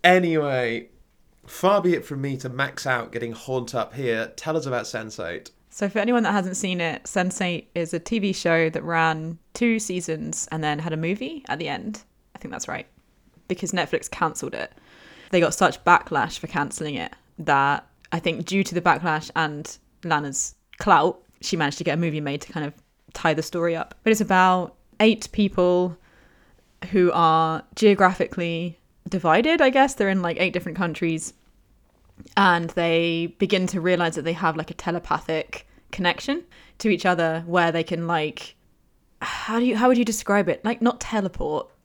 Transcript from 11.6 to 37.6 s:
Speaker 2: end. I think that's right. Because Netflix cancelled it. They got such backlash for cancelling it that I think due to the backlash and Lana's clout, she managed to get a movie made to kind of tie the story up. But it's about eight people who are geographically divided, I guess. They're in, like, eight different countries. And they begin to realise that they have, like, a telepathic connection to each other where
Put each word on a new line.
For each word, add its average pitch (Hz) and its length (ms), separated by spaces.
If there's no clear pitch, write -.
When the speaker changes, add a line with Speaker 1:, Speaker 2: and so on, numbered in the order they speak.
Speaker 2:
end. 214 340
I - 40
think - 140
that's - 160
right. - 180
Because 180 240
Netflix 165 380
cancelled - 440
it. - 180
They 180 100
got 170 140
such 165 300
backlash 160 540
for - 80
cancelling 147 480
it 85 180
that 143 480
I 165 80
think 160 260
due 196 180
to 175 100
the 175 60
backlash 160 560
and 151 400
Lana's 147 500
clout, 175 420
she - 160
managed 143 220
to 170 60
get 151 100
a 160 60
movie 156 200
made 139 220
to - 100
kind 151 120
of 147 80
tie 160 220
the 156 80
story 170 320
up. - 200
But 220 80
it's 220 80
about 185 560
eight 220 320
people 180 640
who 180 220
are 160 500
geographically 180 1040
divided, 208 520
I 262 100
guess. 269 240
They're 202 140
in, 190 140
like, 170 180
eight 180 120
different 170 260
countries. 165 540
And 175 340
they 170 680
begin 185 300
to 190 120
realise 170 340
that 160 80
they 165 100
have, 165 240
like, 165 140
a 160 40
telepathic - 920
connection 277 520
to 226 100
each 190 180
other 165 400
where 170 260